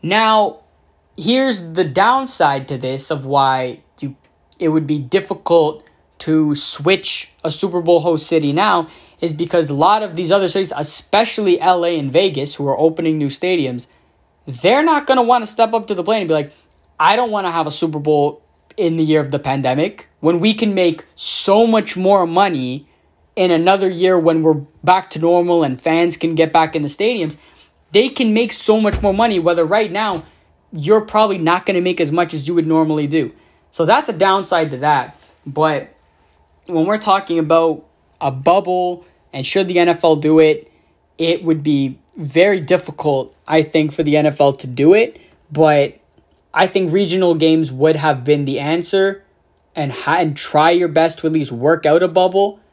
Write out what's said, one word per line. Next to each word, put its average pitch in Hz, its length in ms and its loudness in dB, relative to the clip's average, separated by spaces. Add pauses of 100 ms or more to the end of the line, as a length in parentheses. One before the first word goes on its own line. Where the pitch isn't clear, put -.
Now, 214 580 2 (560)
here's 214 560 -2
the 180 100 0
downside 170 840 0
to 139 80 -8
this 131 340 -8
of 135 140 -8
why 131 560 -2 (180)
you, 139 160 -10 (440)
it 165 100 0
would 156 180 -2
be 151 120 -2
difficult 165 840 -2 (340)
to 156 360 0
switch - 800 -4 (100)
a 156 80 -4
Super 175 300 -4
Bowl 170 180 4
host 156 280 -2
city 147 260 0
now 175 340 0 (320)
is 165 140 -4
because 165 360 -2
a 143 40 -4
lot 185 280 2
of 185 140 -10
these 165 160 -2
other 196 180 2
cities, 190 260 -4
especially 196 840 -2
L 175 260 2
A 170 140 -2
and 135 120 -6
Vegas, 147 440 0
who 143 120 -6
are 135 100 -2
opening 160 400 0
new 147 100 -2
stadiums, 135 600 -4 (600)
they're 185 360 2
not 302 220 0
gonna 254 160 2
wanna 233 240 2
step 226 280 0
up 226 140 -4
to 208 80 -4
the 175 80 -6
plate 214 160 0
and 185 80 -4
be 160 60 0
like, 147 200 -4 (460)
"I 170 160 4
don't 240 140 0
wanna 196 220 -4
have 165 160 -2
a 147 40 -8
Super 151 280 -4
Bowl 147 420 0 (360)
in 165 200 0
the 160 60 0
year 151 180 2
of 139 80 -6
the 143 80 -4
pandemic 135 680 -4 (120)
when 170 200 0
we 214 160 2
can 214 180 -2
make 175 320 0 (100)
so - 520 0
much 220 280 0
more 185 300 2
money 151 640 -2 (480)
in 185 160 2
another 185 380 2
year 185 280 0
when 160 240 2
we're 156 200 2 (220)
back 185 280 0
to 156 80 -12
normal 170 440 2
and 127 160 -4
fans 165 380 0
can 165 160 -4
get 156 180 2
back 160 240 2
in 156 60 -2
the 147 80 -4
stadiums." 190 480 -4 (540)
They 214 160 4
can 226 260 0
make 226 200 0
so 220 260 0
much 208 220 0
more 196 120 2
money, 214 240 0
whether 170 280 2
right 202 260 0
now 190 320 -6 (480)
you're 175 300 2
probably 214 360 0
not 170 280 0
gonna 185 160 0
make 180 180 -2
as 156 120 0
much 170 220 -2
as 147 140 -8
you 175 80 -2
would 165 100 2
normally 156 400 0
do. 143 280 -2 (380)
So 165 140 -4
that's 240 220 2
a 220 60 -6
downside 180 580 0
to 127 60 -10
that. 139 400 -2 (280)
But 147 480 -4 (760)
when 165 180 -2
we're 208 120 -2
talking 196 400 -2
about 160 480 0 (360)
a 143 100 -2
bubble 175 720 0 (280)
and 135 120 -8
should 190 220 0
the 175 100 -2
N 175 120 4
F 170 160 0
L 160 100 6
do 156 240 4
it, 156 320 2 (460)
it 170 260 -2
would 160 200 -2
be 139 360 -2 (160)
very 180 460 0
difficult, 151 760 -2 (100)
I 156 160 2
think, 151 300 0
for 160 120 -4
the 147 120 0
N 151 100 2
F 143 140 -2
L 139 140 4
to 135 140 -12
do 139 260 4
it. 226 260 0 (320)
But 147 480 2 (540)
I 185 140 2
think 185 260 -2
regional 180 420 0
games 160 380 0
would 156 240 2
have 147 260 -2
been 143 220 0
the 139 160 -4
answer 190 640 -2 (500)
and 147 160 -6
ha-, 156 280 -2
and 156 180 -2
try 160 340 2
your 175 160 2
best 160 320 0
to 160 80 -4
at 156 60 -2
least 147 180 -2
work 147 340 0
out 160 180 4
a 185 40 0
bubble. 185 540 0 (120)